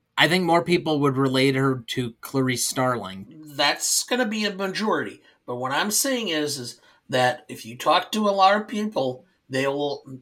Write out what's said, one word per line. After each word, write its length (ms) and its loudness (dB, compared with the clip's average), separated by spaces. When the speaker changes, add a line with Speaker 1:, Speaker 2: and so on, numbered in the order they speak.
Speaker 1:
I 100 6
think 160 2
more 180 4
people 380 0
would 160 2
relate 400 2
her 320 0
to 320 -4
Clarice 460 -2
Starling. 800 -4
Speaker 2:
That's 600 0
gonna 220 0
be 180 -2
a 100 -2
majority. 680 -2
But 100 -6
what 160 -4
I'm 180 0
saying 380 0
is, 300 -2
is 220 -12
that 400 2
if 160 -14
you 120 -12
talk 360 2
to 160 2
a 20 4
lot 300 6
of 60 -8
people, 580 -4
they 200 0
will 340 -2